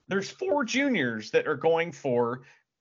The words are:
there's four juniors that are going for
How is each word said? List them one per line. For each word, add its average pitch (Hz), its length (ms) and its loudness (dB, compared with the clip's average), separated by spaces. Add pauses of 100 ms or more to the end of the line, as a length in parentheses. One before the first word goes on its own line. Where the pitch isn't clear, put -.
there's 190 200 -2
four 294 360 0
juniors 190 680 0
that 160 160 2
are 151 80 0
going 165 380 2
for 120 480 0 (400)